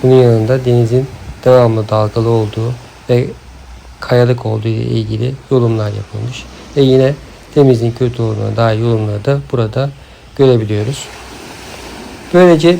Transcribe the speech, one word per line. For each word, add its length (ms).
Bunun 180
yanında 440
denizin 420
devamlı 440
dalgalı 400
olduğu 440
ve 160
kayalık 460
olduğu 220
ile 160
ilgili 500
yorumlar 400
yapılmış. 540
Ve 40
yine 320
temizliğin 440
kötü 220
olduğuna 360
dair 220
yorumları 460
da 140
burada 380
görebiliyoruz. 680
Böylece 460